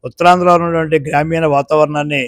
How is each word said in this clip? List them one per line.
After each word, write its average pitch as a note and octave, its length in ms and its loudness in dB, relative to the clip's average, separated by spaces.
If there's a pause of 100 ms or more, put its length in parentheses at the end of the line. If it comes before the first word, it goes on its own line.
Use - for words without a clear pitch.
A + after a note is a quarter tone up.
ఉత్తరాంధ్రలో F3 460 2 (140)
ఉన్నటువంటి D#3+ 320 -2 (100)
గ్రామీణ D#3+ 340 -2 (120)
వాతావరణాన్ని D3 720 -2